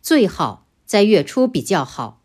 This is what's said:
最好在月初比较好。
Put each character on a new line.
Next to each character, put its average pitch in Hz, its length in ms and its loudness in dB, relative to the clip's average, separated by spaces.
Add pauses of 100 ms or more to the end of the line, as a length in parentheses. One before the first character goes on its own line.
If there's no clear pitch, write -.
最 277 260 2
好 - 400 -8 (160)
在 202 200 2
月 202 200 4
初 254 240 -2
比 247 140 -4
较 160 240 -4
好。 - 400 -14